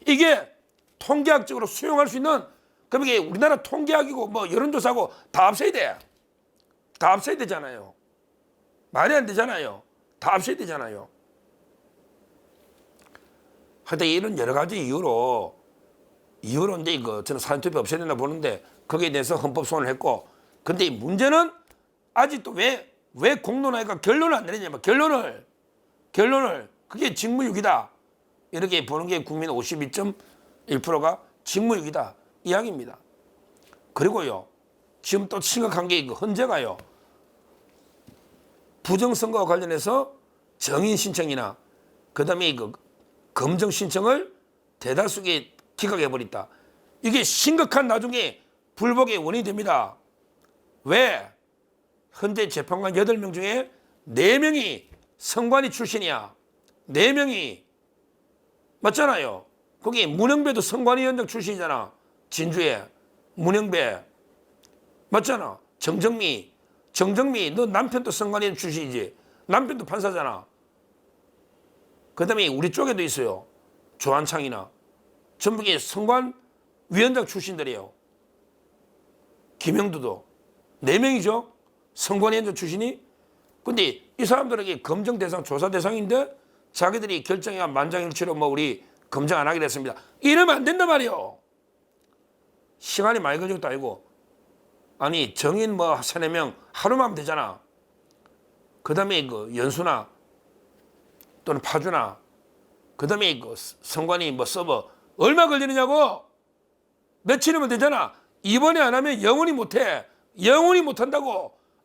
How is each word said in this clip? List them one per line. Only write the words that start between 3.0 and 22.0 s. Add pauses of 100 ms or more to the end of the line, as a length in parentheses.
이게
우리나라
통계학이고
뭐
여론조사고 (200)
다
없애야
돼. (1040)
다
없애야
되잖아요. (960)
말이
안
되잖아요. (360)
다
없애야
되잖아요. (2750)
하여튼
이런
여러
가지
이유로, (880)
이유로
이제
이거
저는
사전투표
없애야
된다
보는데 (240)
거기에
대해서
헌법
소원을
했고, (340)
근데
이
문제는 (600)